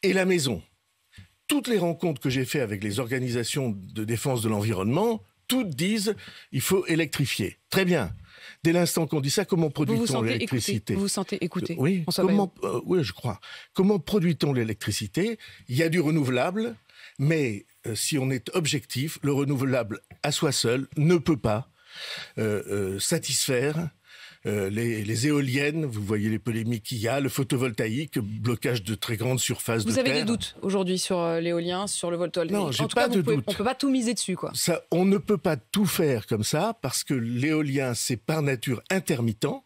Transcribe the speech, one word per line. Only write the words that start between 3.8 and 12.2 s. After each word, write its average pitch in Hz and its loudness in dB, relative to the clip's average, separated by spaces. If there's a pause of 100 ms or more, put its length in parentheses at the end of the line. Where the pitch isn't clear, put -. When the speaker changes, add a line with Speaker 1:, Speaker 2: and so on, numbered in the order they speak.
Speaker 1:
défense 117 -2
de 113 0
l'environnement, 110 0 (260)
toutes 247 0
disent, « 196 -2 (380)
Il 135 -2
faut 190 2
électrifier. » 147 0 (120)
Très 190 2
bien. 156 2 (500)
Dès 165 6
l'instant 170 2
qu'on 151 0
dit 135 0
ça, 196 2
comment 165 2
Speaker 2:
Vous 160 4
vous 139 -4
Speaker 1:
produit-on 226 0
Speaker 2:
sentez 120 0
Speaker 1:
l'électricité ? 113 0
Speaker 2:
écouté. 107 -2
Vous 98 2
vous 196 0
sentez - -4
écouté, 175 -4
Speaker 1:
Oui, 175 2
Speaker 2:
François 180 0